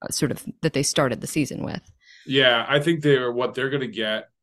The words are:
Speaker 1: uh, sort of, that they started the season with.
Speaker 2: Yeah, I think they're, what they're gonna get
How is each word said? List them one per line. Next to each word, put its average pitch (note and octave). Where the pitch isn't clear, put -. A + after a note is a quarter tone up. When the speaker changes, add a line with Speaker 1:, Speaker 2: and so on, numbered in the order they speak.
Speaker 1:
uh, -
sort C#3
of, -
that D#3+
they C3+
started C#3
the -
season -
with. -
Speaker 2:
Yeah, B2+
I D3
think D#3+
they're, C3
what A#2+
they're C3
gonna C3+
get A2